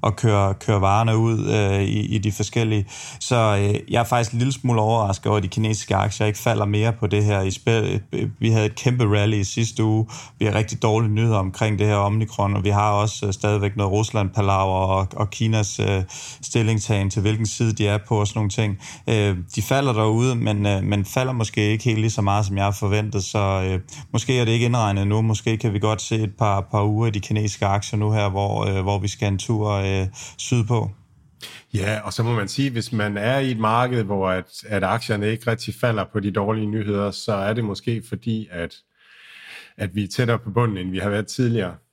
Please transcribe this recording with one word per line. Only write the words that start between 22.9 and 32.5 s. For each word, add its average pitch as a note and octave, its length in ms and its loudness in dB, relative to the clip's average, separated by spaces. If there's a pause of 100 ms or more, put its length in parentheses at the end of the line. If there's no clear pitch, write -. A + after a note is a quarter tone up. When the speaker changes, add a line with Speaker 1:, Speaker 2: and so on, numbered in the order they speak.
Speaker 1:
Så, G2 440 0
øh, F#2+ 120 0 (340)
måske B2+ 260 0
er A#2+ 60 2
det A2 60 2
ikke A#2 140 2
indregnet G#2 420 2
nu. G#2+ 140 2
Måske A2 360 0
kan A2 160 0
vi G#2 60 0
godt G#2+ 220 0
se - 140 -4
et G#2+ 240 -2
par, G2 320 0
par G#2 120 2
uger G#2+ 240 2
i A2+ 40 0
de G#2 80 -2
kinesiske G#2+ 460 -2
aktier G2+ 340 0
nu G#2+ 120 2
her, G#2 180 2
hvor, G2+ 360 0
øh, F#2+ 160 0
hvor G2 180 0
vi G2+ 80 -2
skal G2+ 200 -2
en G2 100 0
tur, G#2+ 340 -2
øh, G2 360 0 (300)
sydpå. A2 520 0 (840)
Speaker 2:
Ja, G#2+ 300 0
og G2+ 100 -8
så A#2 100 0
må A#2 100 2
man G#2 140 -2
sige, C#3 220 -2